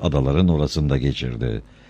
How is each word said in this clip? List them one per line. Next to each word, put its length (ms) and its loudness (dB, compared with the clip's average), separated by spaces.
adaların 460 2
orasında 500 0
geçirdi. 640 -4